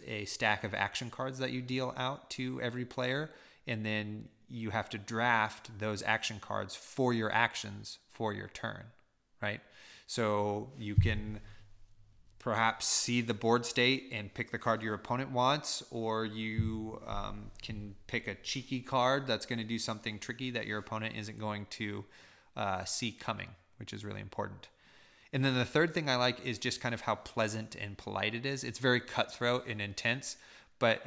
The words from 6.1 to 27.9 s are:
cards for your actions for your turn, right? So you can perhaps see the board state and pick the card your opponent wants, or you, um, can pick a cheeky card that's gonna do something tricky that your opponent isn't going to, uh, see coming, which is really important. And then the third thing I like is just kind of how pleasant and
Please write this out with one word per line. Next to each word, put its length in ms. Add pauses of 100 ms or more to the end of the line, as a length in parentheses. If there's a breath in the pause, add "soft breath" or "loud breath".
cards 380
for 380
your 180
actions 640 (120)
for 240
your 140
turn, 360 (560)
right? 200 (460 loud breath)
So 720
you 160
can 460 (960 loud breath)
perhaps 480
see 340
the 140
board 300
state 480
and 220
pick 160
the 80
card 240
your 120
opponent 360
wants, 600
or 340
you, 800
um, 440 (120)
can 320 (140)
pick 180
a 80
cheeky 460
card 480
that's 180
gonna 180
do 140
something 400
tricky 320
that 160
your 120
opponent 380
isn't 220
going 320
to, 340 (520 loud breath)
uh, 280
see 280
coming, 360 (300)
which 140
is 120
really 160
important. 480 (640 soft breath)
And 120
then 100
the 100
third 300
thing 160
I 60
like 280
is 140
just 220
kind 140
of 80
how 120
pleasant 640
and 200